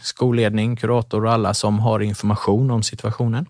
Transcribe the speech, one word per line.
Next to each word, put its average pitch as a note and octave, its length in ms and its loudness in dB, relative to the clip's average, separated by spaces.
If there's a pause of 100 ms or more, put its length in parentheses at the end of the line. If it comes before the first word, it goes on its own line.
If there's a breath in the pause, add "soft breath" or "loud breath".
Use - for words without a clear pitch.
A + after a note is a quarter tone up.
skolledning, A#2 720 0
kurator A2+ 500 0
och A2+ 80 2
alla G#2+ 200 2
som G#2 260 0
har A2 200 2
information G#2 720 0
om A2+ 120 0
situationen. A#2 680 -4